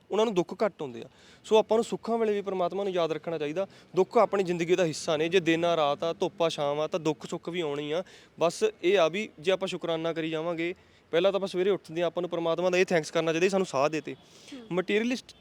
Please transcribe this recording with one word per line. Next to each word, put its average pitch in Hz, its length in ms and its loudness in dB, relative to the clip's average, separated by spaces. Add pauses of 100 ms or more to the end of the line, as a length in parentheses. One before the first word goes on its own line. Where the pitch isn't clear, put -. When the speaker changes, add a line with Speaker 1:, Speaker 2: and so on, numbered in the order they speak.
(100)
Speaker 1:
ਉਹਨਾਂ 208 140 2
ਨੂੰ 226 100 0
ਦੁੱਖ 175 200 0 (100)
ਘੱਟ 190 180 -4
ਹੁੰਦੇ 120 180 -10
ਆ। - 40 -14 (460)
So 214 60 6
ਆਪਾਂ 214 200 4
ਨੂੰ 226 80 2
ਸੁੱਖਾਂ 226 340 -4
ਵੇਲੇ 220 140 0
ਵੀ 202 100 -2
ਪਰਮਾਤਮਾ 190 420 -2
ਨੂੰ 190 80 -4
ਯਾਦ 165 200 0
ਰੱਖਣਾ 160 260 -6
ਚਾਹੀਦਾ। 156 280 -4 (300)
ਦੁੱਖ 185 220 4
ਆਪਣੀ 202 240 4
ਜ਼ਿੰਦਗੀ 175 320 0
ਦਾ 180 100 4
ਹਿੱਸਾ 156 320 0
ਨੇ, 160 120 0
ਜੇ 185 120 4
ਦਿਨ 165 240 2
ਆ 170 120 2
ਰਾਤ 147 280 0
ਆ, 165 80 -2
ਧੁੱਪ 170 300 -2
ਆ 165 60 4
ਛਾਂ 147 280 -2
ਆ, 156 100 0
ਤਾਂ 180 140 -4
ਦੁੱਖ 151 260 -2
ਸੁੱਖ - 220 -10
ਵੀ 175 120 -4
ਆਉਣੇ 147 220 -4
ਹੀ 147 100 -6
ਆ। 180 120 -2 (360)
ਬਸ 170 240 2 (180)
ਇਹ 190 160 4
ਆ 160 100 4
ਵੀ 202 200 -4 (120)
ਜੇ 156 100 -2
ਆਪਾਂ 185 180 0
ਸ਼ੁਕਰਾਨਾ 165 440 -4
ਕਰੀ 160 180 -4
ਜਾਵਾਂਗੇ, 165 440 -4 (360)
ਪਹਿਲਾਂ 180 220 2
ਤਾਂ 196 60 -2
ਆਪਾਂ 185 100 -4
ਸਵੇਰੇ 185 220 0
ਉੱਠਦੇ 170 320 -4
ਆ, 170 40 0
ਆਪਾਂ 175 160 -4
ਨੂੰ 175 80 -6
ਪਰਮਾਤਮਾ 170 400 0
ਦਾ 180 80 2
ਇਹ 185 60 4
ਥੈਂਕਸ 170 260 0
ਕਰਨਾ 165 220 0
ਚਾਹੀਦਾ, 170 160 2
"ਸਾਨੂੰ 190 180 2
ਸਾਹ 143 220 2
ਦੇ 156 120 -2
ਤੇ।" 135 140 -10
Speaker 2:
ਹੂੰ। - 580 -20
Speaker 1:
ਮਟੀਰੀਅਲਿਸਟ 214 680 -2